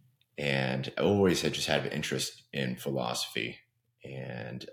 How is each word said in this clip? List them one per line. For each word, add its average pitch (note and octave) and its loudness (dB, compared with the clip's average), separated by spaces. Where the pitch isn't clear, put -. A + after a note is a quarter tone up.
And C2+ 0
I - 2
always F#2 6
had C#2 0
just - -2
had C#2+ 2
an - -4
interest - -4
in B1 -2
philosophy B1 -2
and, B1 -10